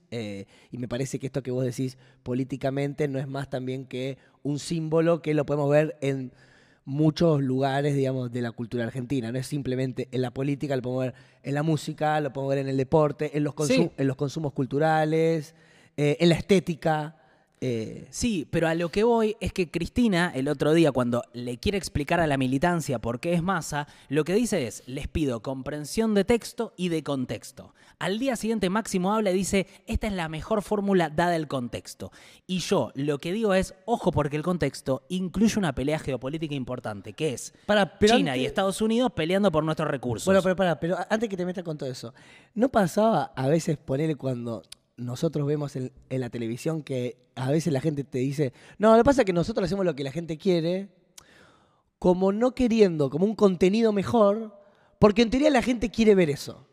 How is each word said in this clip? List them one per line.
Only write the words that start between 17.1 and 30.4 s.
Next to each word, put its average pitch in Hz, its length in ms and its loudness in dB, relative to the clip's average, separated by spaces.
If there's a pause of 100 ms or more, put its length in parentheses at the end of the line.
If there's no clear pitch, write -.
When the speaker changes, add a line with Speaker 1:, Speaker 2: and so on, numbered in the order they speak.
Speaker 1:
Eh. 113 480 -6
Speaker 2:
Sí, 220 400 -2
pero 165 200 0
a 165 40 0
lo 170 140 -2
que 202 160 0
voy 226 380 2
es 180 100 -4
que 175 180 -2
Cristina, 175 640 2
el 131 140 -2
otro 147 260 2
día, 160 200 6
cuando 120 300 0 (100)
le 123 240 -8
quiere 202 200 -2
explicar 170 440 -2
a 165 40 4
la 143 120 2
militancia 139 640 0
por 117 200 -6
qué 170 140 -2
es 170 100 0
Massa, 151 420 -4 (220)
lo 147 160 0
que 165 100 -2
dice 208 320 0
es, - 220 -10
"Les 139 220 -8
pido 131 320 -2
comprensión 147 720 -4
de 196 100 4
texto - 540 -2
y 180 100 -2
de 160 160 -2
contexto". - 720 -8 (260)
Al 185 180 -4
día 254 200 -2
siguiente, 214 320 -2
Máximo 196 440 0
habla 220 180 2
y - 20 2
dice, 190 340 0 (200)
"Esta 226 200 -4
es 202 60 -4
la 170 160 -4
mejor 160 320 -2